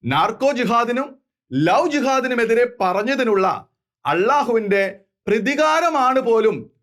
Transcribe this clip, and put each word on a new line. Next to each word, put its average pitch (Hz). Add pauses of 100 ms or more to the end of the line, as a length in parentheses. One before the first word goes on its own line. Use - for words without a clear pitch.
നാർക്കോ 202 (100)
ജിഹാദിനും 233 (440)
ലവ് 185
ജിഹാദിനുമെതിരെ 247 (160)
പറഞ്ഞതിനുള്ള 202 (580)
അള്ളാഹുവിന്റെ 208 (440)
പ്രതികാരമാണ് 277
പോലും 220 (260)